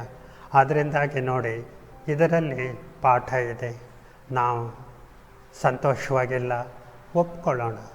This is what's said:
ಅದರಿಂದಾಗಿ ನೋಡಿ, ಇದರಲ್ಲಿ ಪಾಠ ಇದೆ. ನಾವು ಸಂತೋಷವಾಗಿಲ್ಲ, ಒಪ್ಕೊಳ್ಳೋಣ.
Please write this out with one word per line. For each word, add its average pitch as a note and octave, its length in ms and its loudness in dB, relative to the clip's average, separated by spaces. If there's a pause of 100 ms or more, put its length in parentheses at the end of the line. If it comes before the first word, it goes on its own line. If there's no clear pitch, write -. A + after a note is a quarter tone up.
(540)
ಅದರಿಂದಾಗಿ C#3+ 680 4
ನೋಡಿ, A#2 460 -2 (400)
ಇದರಲ್ಲಿ D3 720 0 (200)
ಪಾಠ B2 320 4
ಇದೆ. A#2 480 -4 (500)
ನಾವು A#2+ 460 0 (840)
ಸಂತೋಷವಾಗಿಲ್ಲ, B2+ 920 0 (600)
ಒಪ್ಕೊಳ್ಳೋಣ. C3 600 0 (200)